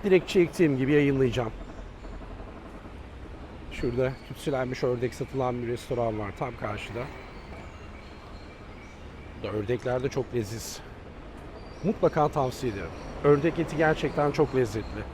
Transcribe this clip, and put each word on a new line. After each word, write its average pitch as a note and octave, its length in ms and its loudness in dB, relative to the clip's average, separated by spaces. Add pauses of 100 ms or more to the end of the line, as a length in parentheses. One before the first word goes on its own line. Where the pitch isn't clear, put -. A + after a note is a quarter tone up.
Direkt F#3 260 6
çektiğim E3+ 480 6
gibi C3 140 4
yayınlayacağım. C3+ 600 6 (2250)
Şurada B2+ 420 2 (140)
tütsülenmiş C3 560 -2
ördek B2 300 2
satılan B2+ 500 0
bir A#2 40 -2
restoran A#2 520 0
var G2+ 200 -4
tam B2 200 -4
karşıda. G#2 400 -4 (2500)
Bu G#2+ 80 -6
da G2 40 -4
ördekler A#2+ 520 0
de C#3 60 2
çok B2+ 160 0 (100)
leziz. A2 440 -4 (1040)
Mutlaka E3 440 4
tavsiye C3 460 0
ederim. F#2 160 -6 (340)
Ördek D3 360 6
eti D#3 180 0
gerçekten D3+ 540 4
çok C#3 240 4
lezzetli. G#2+ 480 0 (100)